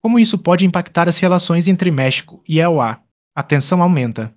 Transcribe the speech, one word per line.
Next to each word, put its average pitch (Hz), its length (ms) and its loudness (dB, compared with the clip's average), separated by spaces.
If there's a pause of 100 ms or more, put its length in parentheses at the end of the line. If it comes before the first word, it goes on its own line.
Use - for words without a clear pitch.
Como 233 160 2
isso 220 200 2
pode 180 280 0
impactar 175 440 -2
as 170 80 -4
relações 175 500 0
entre 185 240 0
México 131 560 -4
e 156 100 -2
E 160 80 2
U 165 140 0
A? 110 220 -4 (340)
A 143 80 -6
tensão 151 400 0
aumenta. 123 540 -2